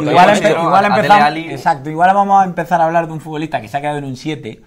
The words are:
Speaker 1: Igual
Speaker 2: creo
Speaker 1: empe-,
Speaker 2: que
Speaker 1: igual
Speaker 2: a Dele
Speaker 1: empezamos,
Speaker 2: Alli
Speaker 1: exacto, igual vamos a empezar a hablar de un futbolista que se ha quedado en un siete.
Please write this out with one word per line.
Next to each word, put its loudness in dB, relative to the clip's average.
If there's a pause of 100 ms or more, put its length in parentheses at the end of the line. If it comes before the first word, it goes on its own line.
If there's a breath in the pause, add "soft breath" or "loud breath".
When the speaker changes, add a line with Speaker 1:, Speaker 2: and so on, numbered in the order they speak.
Speaker 1:
Igual 6
Speaker 2:
creo 4 (140)
Speaker 1:
empe-, 2
Speaker 2:
que -2
Speaker 1:
igual 2
Speaker 2:
a 0
Dele 0
Speaker 1:
empezamos, 4
Speaker 2:
Alli -4
Speaker 1:
exacto, -4
igual 2
vamos 4
a 2
empezar -2
a 2
hablar 0
de -12
un -10
futbolista -8
que -12
se -10
ha -4
quedado -6
en -8
un -10
siete. -10